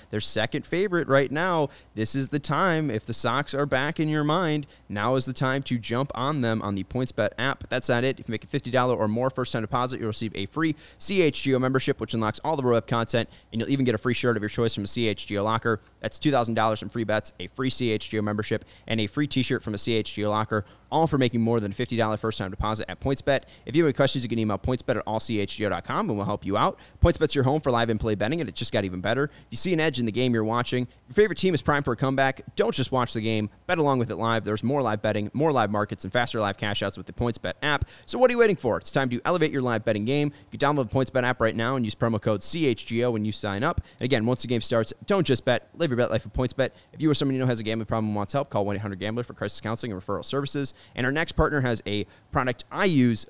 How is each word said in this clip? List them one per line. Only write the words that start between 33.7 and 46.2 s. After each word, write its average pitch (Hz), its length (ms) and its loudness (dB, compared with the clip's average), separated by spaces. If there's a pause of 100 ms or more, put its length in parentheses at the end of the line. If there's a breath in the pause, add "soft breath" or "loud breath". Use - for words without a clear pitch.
along 139 200 4
with 107 120 0
it 95 40 -6
live. 113 300 0
There's 107 180 -2
more 139 180 0
live 107 200 0
betting, 104 320 0
more 151 180 2
live 110 200 2
markets, 104 340 -2
and 95 80 -6
faster 120 260 0
live 101 160 0
cash 104 260 -4
outs 101 140 -2
with 92 100 -12
the - 80 -14
PointsBet - 480 -4
app. 147 220 0 (220 loud breath)
So - 120 -6
what 247 140 6
are - 20 0
you 240 60 4
waiting 214 160 6
for? 104 220 0
It's - 140 -8
time 135 180 2
to 120 160 -2
elevate 156 260 4
your 143 100 0
live 117 220 0
betting 107 220 0
game. 143 260 0 (200 loud breath)
You 110 60 -12
can 143 180 2
download 131 140 0
the - 60 -2
PointsBet 131 280 2
app 123 180 0
right 110 140 2
now 117 200 0
and 123 80 0
use 104 120 -2
promo 113 260 0
code 107 200 0
C 165 240 0
H 123 200 2
G 117 180 -2
O 123 80 2
when 107 140 -2
you 107 80 -2
sign 101 300 -4
up. 165 180 0 (180 loud breath)
And 120 60 -2
again, 127 160 2
once 123 220 0
the - 40 -4
game 117 140 0
starts, 113 320 0 (140)
don't 196 180 2
just 127 200 2
bet. 120 280 0
Live 165 160 -2
your 120 80 -2
bet 120 140 2
life 107 120 0